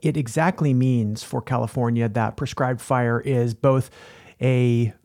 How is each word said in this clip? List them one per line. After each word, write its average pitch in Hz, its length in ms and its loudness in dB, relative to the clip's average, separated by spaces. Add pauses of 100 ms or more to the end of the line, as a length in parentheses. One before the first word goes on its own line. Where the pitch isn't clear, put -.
it 151 140 0
exactly 151 580 0
means 123 480 2
for 127 180 -6
California 117 680 -2
that 110 280 -2
prescribed 127 440 -4
fire 120 400 0
is 120 340 0
both 135 340 2 (540)
a 123 500 2 (120)